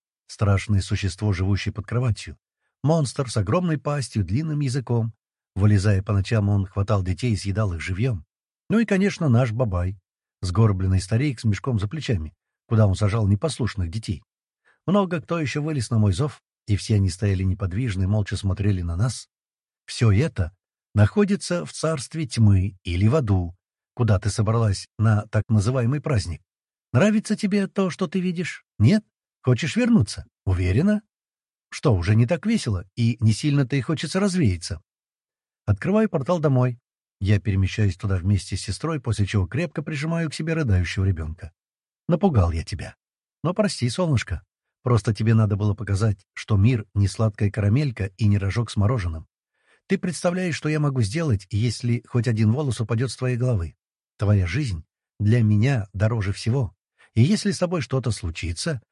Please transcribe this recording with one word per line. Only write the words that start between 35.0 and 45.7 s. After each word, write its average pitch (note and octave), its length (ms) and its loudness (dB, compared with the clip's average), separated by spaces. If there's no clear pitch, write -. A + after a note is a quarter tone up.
Открываю G3+ 440 0
портал E3+ 300 -2
домой. B2+ 400 0
Я G2 200 4
перемещаюсь G2 560 0
туда G2 220 -4
вместе F#2+ 400 -2
с - 40 -6
сестрой, D3+ 380 -6
после G#2 280 -2
чего F#2+ 180 0
крепко D#3 380 -6
прижимаю D#3+ 460 -4
к - 40 -12
себе D#3+ 200 -4
рыдающего F#2+ 520 0
ребенка. D#2+ 460 -4
Напугал D3 440 2
я D#2+ 120 -4
тебя. - 320 -10
Но F3 100 -2
прости, F#3 360 -2
солнышко. C3+ 540 -2
Просто A#2+ 320 2
тебе A2+ 220 2
надо G#2+ 220 4
было G#2 180 0